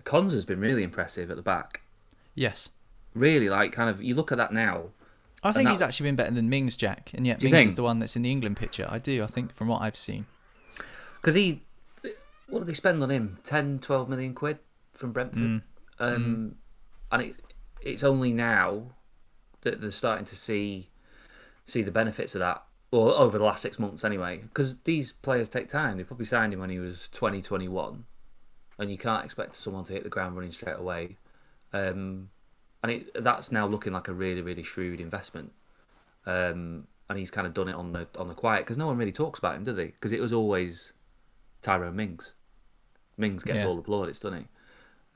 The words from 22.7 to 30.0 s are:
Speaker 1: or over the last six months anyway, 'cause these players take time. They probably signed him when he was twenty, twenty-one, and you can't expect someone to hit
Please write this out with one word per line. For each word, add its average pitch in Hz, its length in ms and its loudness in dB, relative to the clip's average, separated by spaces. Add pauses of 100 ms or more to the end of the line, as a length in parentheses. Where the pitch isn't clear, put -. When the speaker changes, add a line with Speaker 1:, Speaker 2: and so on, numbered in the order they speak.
Speaker 1:
or 117 240 8
over 120 220 8
the 104 60 4
last 104 180 4
six - 180 -6
months 101 240 -4
anyway, 95 400 -4 (100)
'cause 131 280 0
these 156 300 0
players 123 380 0
take - 200 -4
time. 139 280 0
They 92 60 -6
probably 120 220 -8
signed 110 280 2
him 95 60 -6
when 92 100 -4
he 92 100 -4
was 90 300 -8
twenty, 98 320 -2
twenty-one, 92 640 -4 (720)
and 101 120 -4
you 95 60 -6
can't 110 280 -2
expect - 300 -8
someone 95 300 -8
to 95 80 -8
hit 98 100 -6